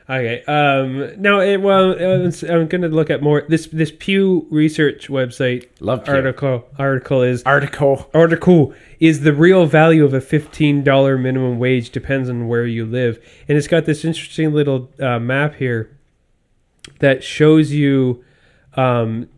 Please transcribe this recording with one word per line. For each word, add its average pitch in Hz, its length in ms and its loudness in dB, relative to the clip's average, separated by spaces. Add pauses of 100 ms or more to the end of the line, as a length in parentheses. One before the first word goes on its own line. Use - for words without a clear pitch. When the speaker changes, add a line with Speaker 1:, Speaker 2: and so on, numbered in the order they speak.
Speaker 1:
Okay. 123 340 -6
Um, 139 800 -2
no, 202 180 2
it, 196 220 0
well, 190 300 2
uh, 185 360 0
it's, - 160 -6
I'm 165 240 0
gonna 175 220 -4
look 156 200 -2
at 143 140 -2
more. 147 240 0
This, 160 200 -2
this 160 300 -4
Pew 190 540 0
Research 151 560 -2
website 127 600 -4 (120)
Speaker 2:
Love 113 240 -4
Pew. 143 100 -4
Speaker 1:
article, 131 540 -4 (100)
article 135 460 -2
is 123 200 -2
Speaker 2:
Article. 139 720 0
Speaker 1:
article 165 600 4 (260)
is 156 220 2
the 151 120 4
real 175 320 4
value 160 380 4
of 135 100 2
a 135 80 0
fifteen 147 640 -2
dollar 135 340 2
minimum 127 400 -2
wage 127 340 -2
depends 135 380 -6
on 120 200 -6
where 120 180 -2
you 113 180 -6
live. 117 320 -4 (300)
And 147 100 2
it's 147 100 -2
got 165 180 2
this 151 180 -2
interesting 160 500 -4
little, 139 460 -2
uh, 123 200 -2
map 135 360 -2
here 120 420 -6 (1000)
that 135 240 0
shows 151 480 2
you, 135 520 0 (520)
um, 120 640 -2